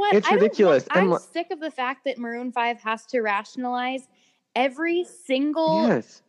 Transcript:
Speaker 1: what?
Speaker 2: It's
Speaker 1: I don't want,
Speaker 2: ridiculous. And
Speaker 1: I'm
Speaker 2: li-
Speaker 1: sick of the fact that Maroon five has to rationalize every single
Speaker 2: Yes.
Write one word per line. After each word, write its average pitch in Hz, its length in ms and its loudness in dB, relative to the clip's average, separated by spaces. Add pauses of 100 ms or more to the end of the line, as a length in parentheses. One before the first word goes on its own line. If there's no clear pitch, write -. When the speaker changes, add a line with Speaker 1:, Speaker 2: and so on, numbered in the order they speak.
Speaker 1:
what? 415 140 2
Speaker 2:
It's 208 120 4
Speaker 1:
I - 40 2
don't - 100 4
want, - 20 6
Speaker 2:
ridiculous. 202 500 4
And - 120 4
Speaker 1:
I'm 185 80 2
Speaker 2:
li- 160 60 2 (140)
Speaker 1:
sick 339 200 -6
of 320 80 -8
the 311 100 -6
fact 262 340 -6
that 262 140 -4
Maroon 240 320 -8
five 233 300 -2
has 220 260 -6
to 254 140 -2
rationalize 247 880 -4 (480)
every 311 480 -2
single 320 840 0
Speaker 2:
Yes. 147 420 -2